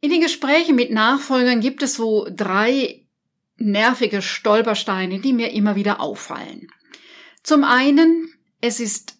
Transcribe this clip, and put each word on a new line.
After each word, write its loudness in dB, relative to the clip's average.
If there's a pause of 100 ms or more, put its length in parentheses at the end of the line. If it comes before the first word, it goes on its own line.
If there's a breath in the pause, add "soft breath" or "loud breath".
In -2
den 2
Gesprächen 2
mit 0
Nachfolgern 0
gibt -4
es -2
so -2
drei -2 (500)
nervige 0
Stolpersteine, -2
die 0
mir -2
immer 0
wieder -2
auffallen. -10 (760 loud breath)
Zum 4
einen, 4 (280)
es -4
ist -8